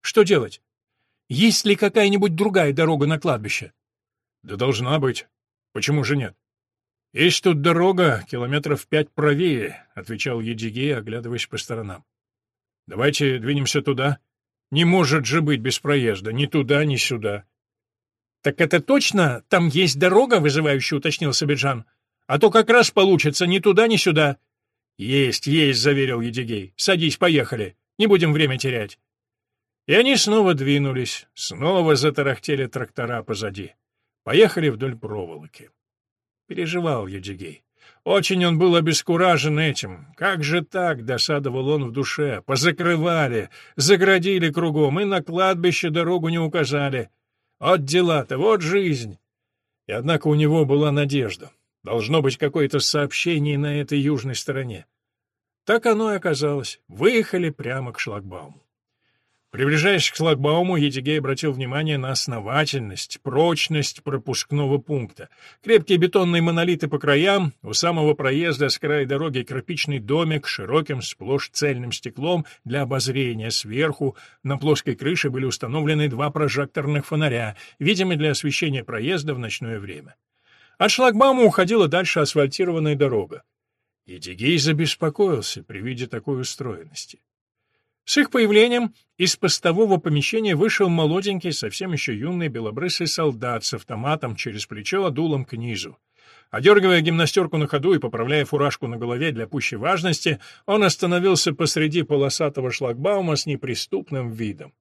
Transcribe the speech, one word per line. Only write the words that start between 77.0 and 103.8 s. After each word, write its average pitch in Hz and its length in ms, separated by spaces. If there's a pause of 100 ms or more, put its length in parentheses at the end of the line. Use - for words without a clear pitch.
фонаря, 120 500 (240)
видимо, 180 380
для 151 140
освещения 139 520
проезда 143 500
в 123 60
ночное 113 400
время. 85 380 (600)
От 214 140
шлагбаума 254 520
уходила 190 440
дальше 170 320
асфальтированная 151 760
дорога. 123 480 (600)
Едигей 90 520
забеспокоился 156 1080
при 104 160
виде 120 260
такой 127 360
устроенности. 101 800 (840)
С - 80
их 285 160
появлением 233 640 (240)
из 180 180
постового 185 640
помещения 170 580
вышел 196 320
молоденький, 175 640
совсем 147 400
ещё 143 220
юный 165 340
белобрысый 117 580
солдат 123 600
с - 80
автоматом 123 640
через 104 280
плечо, 180 440
дулом 147 340
к 123 140
низу. 113 400 (520)
Одёргивая 185 520
гимнастёрку 165 560
на 151 100
ходу 151 260
и 160 60
поправляя 123 460
фуражку 143 420
на 117 80
голове 123 380
для 113 120
пущей 135 300
важности, 160 640 (260)
он 208 180
остановился 175 720
посреди 156 500
полосатого 139 680
шлагбаума 156 640
с - 100
неприступным 135 840